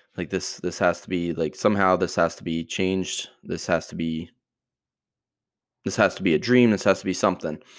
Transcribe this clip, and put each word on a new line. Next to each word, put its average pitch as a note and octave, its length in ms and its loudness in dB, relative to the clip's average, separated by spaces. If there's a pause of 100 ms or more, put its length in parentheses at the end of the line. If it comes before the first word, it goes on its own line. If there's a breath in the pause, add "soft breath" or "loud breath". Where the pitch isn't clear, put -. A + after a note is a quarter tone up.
(180 soft breath)
Like, E2 120 -6
this, - 280 -6
this F2 220 -6
has F2 220 2
to - 80 -18
be, E2+ 240 -2
like, D#2+ 220 -2
somehow G2 400 2
this E2+ 200 -2
has E2+ 200 2
to - 80 -18
be E2 220 -4
changed. F#2+ 640 -2 (140)
This F2 240 -8
has E2+ 200 0
to - 80 -14
be, E2 340 -6 (1600)
this G2+ 100 -4
has G2+ 200 4
to - 80 -10
be F2+ 100 4
a D2+ 60 2
dream. A#2+ 320 6
This G2 120 0
has F#2+ 160 4
to - 60 -16
be F#2 80 0
something, F2+ 440 -2 (220 loud breath)